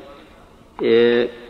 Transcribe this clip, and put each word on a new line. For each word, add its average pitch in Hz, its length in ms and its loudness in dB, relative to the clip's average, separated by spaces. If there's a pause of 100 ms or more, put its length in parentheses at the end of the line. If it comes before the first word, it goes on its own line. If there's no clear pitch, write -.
(800)
إيه، 120 480 2 (200)